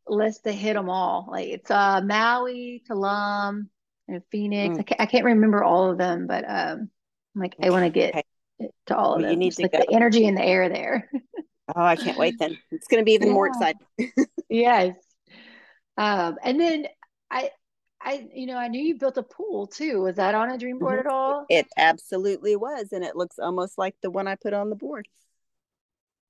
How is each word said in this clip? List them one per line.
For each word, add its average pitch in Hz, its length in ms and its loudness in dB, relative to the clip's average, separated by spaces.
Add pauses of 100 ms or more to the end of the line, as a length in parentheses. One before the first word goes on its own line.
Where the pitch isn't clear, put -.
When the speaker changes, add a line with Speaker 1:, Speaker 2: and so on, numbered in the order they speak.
Speaker 1:
list 214 360 -2
to 214 80 -4
hit 208 240 -2
'em 190 140 -4
all. 185 400 -2
Like, 190 180 -8
it's, 190 240 -8
uh, 196 300 4
Maui, 240 880 -2
Tulum, 202 800 -4 (380)
and 180 140 -10 (100)
Phoenix. 202 460 -2
Speaker 2:
Mm. - 20 -2
Speaker 1:
I - 40 -4
ca-, - 160 -4
I 214 60 0
can't 233 200 2
remember 214 380 6
all 185 280 4
of 170 60 -2
them, 180 300 -2
but, 180 180 -4
um, 180 440 -6 (460)
I'm 202 60 -6
like, 180 200 -6
I 185 100 2
wanna 180 180 2
get - 260 2
Speaker 2:
Okay. 156 80 -2 (360)
Speaker 1:
it - 140 -12 (140)
to - 100 -2
all - 180 2
of 165 60 2
Speaker 2:
Well, 156 80 -2
you - 20 0
Speaker 1:
them. 170 80 2
Speaker 2:
need 180 100 2
Speaker 1:
Just, - 80 -4
Speaker 2:
to 180 60 0
Speaker 1:
like, 180 100 0
Speaker 2:
go. 156 60 4
Speaker 1:
the - 140 4
energy 226 320 6
in 196 100 4
the 185 80 0
air 185 260 4
there. - 440 -4
<laughs> 269 60 -6 (560)
Speaker 2:
Oh, 175 80 0
I 170 140 6
can't - 200 -6
wait 170 200 0
then. 160 220 -4 (120)
It's - 160 -10
gonna 226 160 4
be 220 100 6
even 214 180 6
more 196 160 4
Speaker 1:
Yeah. - 20 -2
Speaker 2:
exciting. 220 380 -2 (100)
<laughs> - 520 -4
Speaker 1:
Yes. 226 460 4 (1000)
Um, 202 460 0
and 254 160 0
then 330 280 0 (440)
I, 262 180 -4 (500)
I, 269 340 -8
you 262 120 -10
know, 254 120 -8
I 240 100 -4
knew 233 140 -6
you 320 180 0
built 269 180 -2
a 208 60 -2
pool 214 440 -8
too. 277 360 -4
Was 185 140 -2
that 202 180 2
on 233 160 0
a 254 80 -8
dream 247 180 -8
board - 220 -2
Speaker 2:
Mm-hmm. 262 80 -4
Speaker 1:
at 285 40 0
all? 269 380 -2
Speaker 2:
It 160 260 4
absolutely 190 800 0
was. 226 380 -8
And 185 100 -6
it - 120 -8
looks 175 240 -6
almost 180 400 -6
like 190 220 -4
the 190 100 -6
one 196 160 -4
I 196 80 -4
put 202 180 -6
on 202 160 -4
the 208 60 -6
board. 247 320 -12 (1200)